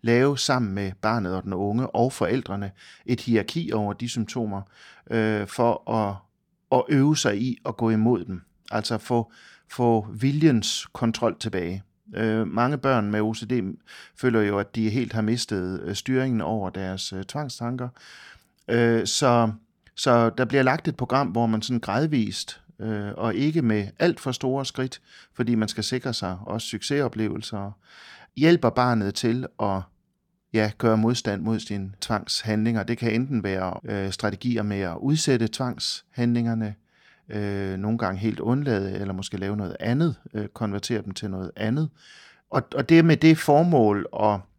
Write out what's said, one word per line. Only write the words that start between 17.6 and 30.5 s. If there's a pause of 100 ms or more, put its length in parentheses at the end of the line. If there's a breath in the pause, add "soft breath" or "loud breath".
Øh,
så, (440)
så
der
bliver
lagt
et
program,
hvor
man
sådan
gradvist, (200)
øh,
og
ikke
med (120)
alt
for
store
skridt, (320 loud breath)
fordi
man
skal
sikre
sig
også
succesoplevelser, (640 loud breath)
hjælper
barnet
til (160)
at, (720)